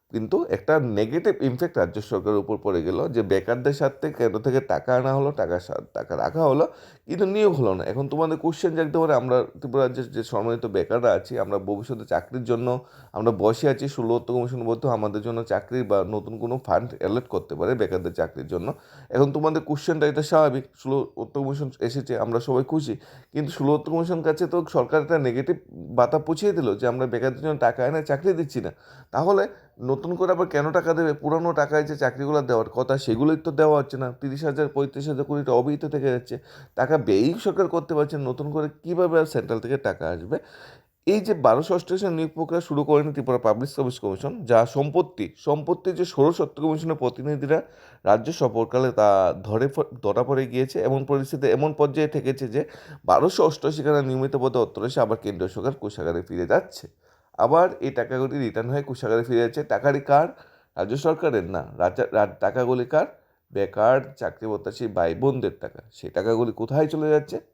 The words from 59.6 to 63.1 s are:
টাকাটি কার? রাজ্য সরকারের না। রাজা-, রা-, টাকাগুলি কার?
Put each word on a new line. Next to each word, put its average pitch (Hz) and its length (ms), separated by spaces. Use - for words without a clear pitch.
টাকাটি 139 380
কার? 143 280
রাজ্য 101 200
সরকারের 151 480
না। 87 340
রাজা-, 92 340
রা-, 104 280
টাকাগুলি 123 440
কার? 156 220